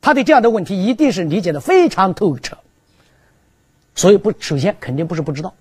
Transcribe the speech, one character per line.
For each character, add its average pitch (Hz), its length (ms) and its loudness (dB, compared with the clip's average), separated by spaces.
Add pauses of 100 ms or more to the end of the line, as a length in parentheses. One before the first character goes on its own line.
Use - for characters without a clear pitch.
他 302 120 2
对 269 100 0
这 302 80 2
样 277 100 6
的 233 80 4
问 220 140 -2
题 185 220 -4
一 247 80 0
定 269 180 2
是 175 120 -4
理 165 180 -2
解 170 100 -2
得 143 80 -4
非 349 300 4
常 190 240 0
透 156 240 -2
彻。 - 200 -14 (1400)
所 190 180 4
以 202 40 6
不， 202 220 -2
首 - 180 -6
先 180 220 -2
肯 123 160 -8
定 160 120 -4
不 165 80 -6
是 160 60 -4
不 147 100 -6
知 139 100 -8
道。 180 200 -12